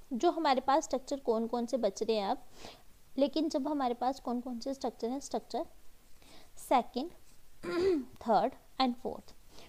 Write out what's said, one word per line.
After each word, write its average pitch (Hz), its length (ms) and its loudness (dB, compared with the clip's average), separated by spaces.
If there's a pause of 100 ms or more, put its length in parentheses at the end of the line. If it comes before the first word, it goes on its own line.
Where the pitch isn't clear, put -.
(140)
जो 330 180 4
हमारे 294 300 4
पास 294 220 4
structure 269 360 -2
कौन 226 280 2
कौन 240 180 -2
से 262 120 -2
बच 226 260 0
रहे 220 120 2
हैं 196 120 0
अब, 247 160 -2 (760)
लेकिन 294 320 4
जब 294 180 0
हमारे 277 260 0
पास 254 260 0
कौन 247 220 -4
कौन 240 180 -6
से 269 140 -4
structure 233 360 -4
हैं, 262 100 -4
Structure 247 460 -4 (920)
second, 254 540 2 (540)
<clears throat> 349 400 2 (160)
third 220 320 4 (280)
and 254 140 4
fourth, - 400 -8 (340)